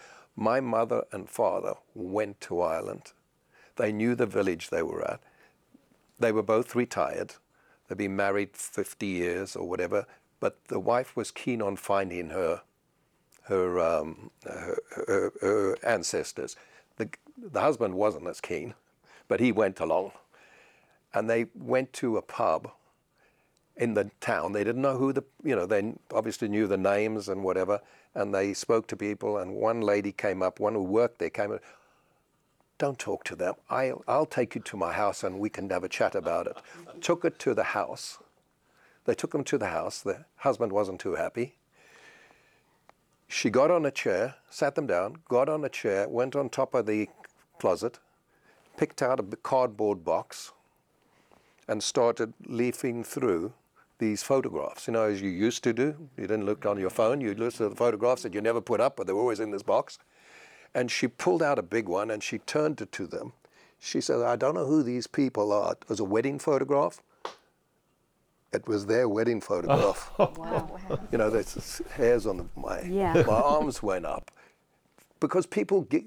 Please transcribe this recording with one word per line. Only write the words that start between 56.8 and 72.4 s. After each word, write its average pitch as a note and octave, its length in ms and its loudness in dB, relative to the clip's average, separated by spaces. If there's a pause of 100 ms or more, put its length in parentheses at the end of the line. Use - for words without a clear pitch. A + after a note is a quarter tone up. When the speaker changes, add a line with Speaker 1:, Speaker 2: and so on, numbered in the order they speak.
Speaker 1:
phone, A#2+ 320 2
you G#2+ 140 -2
looked A#2 260 -4
at G#2 80 2
the G#2 60 -6
photographs A#2+ 480 2
that G2+ 100 -6
you G#2 80 -2
never A2+ 200 2
put G#2+ 200 0
up, C3+ 140 2
but G2 100 -6
they F#2+ 80 0
were G2 60 4
always A2+ 220 2
in G#2+ 100 -2
this G2 120 -4
box. A2+ 360 2 (720)
And B2+ 160 0
she - 180 0
pulled E3+ 360 2
out C#3+ 160 4
a F#2+ 40 -2
big G#2 240 0
one G2 220 0
and G#2+ 140 -4
she A2 160 -6
turned D3+ 420 -2
it G2+ 120 -10
to G2 140 -6
them. F2 260 -10 (460)
She - 220 -2
said, B2 200 2
"I A#2+ 140 2
don't C3 200 2
know E3+ 100 -2
who D3 180 4
these B2 240 -2
people A2+ 440 0
are." G2+ 220 2
It - 160 -10
was G#2+ 100 -2
a A2+ 40 0
wedding A#2 360 2
photograph. C#3 600 2 (1500)
It G2+ 160 -4
was G#2 200 0
their A#2 200 4
wedding A2 340 0
photograph. G2 720 0
Speaker 2:
<laughs> - 40 -4
Oh. G3+ 160 4
Speaker 3:
Wow. E3 440 -6 (320)
Speaker 1:
You B2 60 0
know, G#2+ 120 4
there's G#2+ 280 -2
s-, - 240 -10 (140)
hairs A#2 300 4
on G2 120 -2
the, E2+ 80 -8 (100)